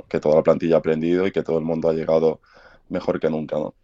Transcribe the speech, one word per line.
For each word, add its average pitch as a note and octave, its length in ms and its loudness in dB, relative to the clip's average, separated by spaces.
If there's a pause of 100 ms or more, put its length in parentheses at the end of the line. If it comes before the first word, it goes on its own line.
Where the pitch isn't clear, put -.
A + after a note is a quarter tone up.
que E2 120 -4
toda D2+ 180 2
la D#2+ 60 4
plantilla E2 320 2
ha D#2 40 4
aprendido E2 480 0
y G2 40 -2
que - 120 -2
todo E2 140 -2
el D#2 80 -2
mundo E2 240 -2
ha D#2+ 40 0
llegado D#2+ 460 0 (500)
mejor F2 300 -4
que D#2+ 100 -2
nunca, D#2 280 -6
¿no? - 160 -6 (100)